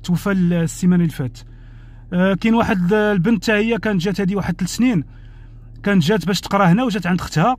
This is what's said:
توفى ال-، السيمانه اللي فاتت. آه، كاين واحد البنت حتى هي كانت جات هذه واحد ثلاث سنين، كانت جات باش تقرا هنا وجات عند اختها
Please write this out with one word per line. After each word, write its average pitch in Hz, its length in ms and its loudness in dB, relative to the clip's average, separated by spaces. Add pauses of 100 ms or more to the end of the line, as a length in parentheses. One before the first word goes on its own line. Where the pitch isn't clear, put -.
توفى 180 300 -2
ال-، 175 200 2
السيمانه 175 500 2
اللي 160 120 0
فاتت. - 320 -8 (640)
آه، 185 220 2
كاين 226 200 0
واحد 196 380 0
البنت 208 500 2
حتى 226 100 0
هي 220 260 0
كانت 202 220 -2
جات 196 200 -4
هذه 202 160 -2
واحد 175 200 -4
ثلاث 180 140 -4
سنين، 226 340 0 (760)
كانت 202 200 2
جات 170 240 0
باش 190 140 0
تقرا 202 260 2
هنا 202 180 4
وجات 196 220 -4
عند 180 140 -2
اختها 226 380 0